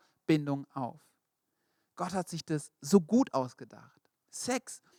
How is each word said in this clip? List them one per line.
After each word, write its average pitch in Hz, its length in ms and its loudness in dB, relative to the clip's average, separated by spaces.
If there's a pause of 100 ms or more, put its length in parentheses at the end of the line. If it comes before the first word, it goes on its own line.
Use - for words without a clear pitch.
(240)
Bindung 143 480 0
auf. 127 280 -8 (960)
Gott 175 160 -6
hat 185 160 -4
sich 165 160 -10
das 151 260 -6 (100)
so 175 200 6
gut 214 340 2
ausgedacht. 123 680 -6 (300)
Sex - 520 -8 (160)